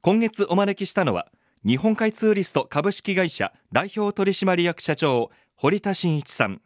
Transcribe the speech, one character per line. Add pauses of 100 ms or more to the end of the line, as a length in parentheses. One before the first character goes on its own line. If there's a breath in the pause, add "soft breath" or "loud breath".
今
月
お
招
き
し
た
の
は、 (360)
日
本
開
ツ
ー
リ
ス
ト
株
式
会
社 (200 soft breath)
代
表
取
締
役
社
長、 (240 soft breath)
堀
田
真
一
さ
ん。